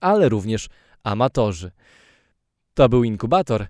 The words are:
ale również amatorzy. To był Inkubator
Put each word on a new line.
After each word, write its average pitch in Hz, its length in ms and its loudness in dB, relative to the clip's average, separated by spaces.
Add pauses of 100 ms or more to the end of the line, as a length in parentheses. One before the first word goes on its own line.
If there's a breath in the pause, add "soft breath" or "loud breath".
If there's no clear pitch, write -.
ale 185 280 2
również 110 400 -4 (360 soft breath)
amatorzy. 104 640 -2 (1040 soft breath)
To 135 140 6
był 120 160 2
Inkubator 113 640 -2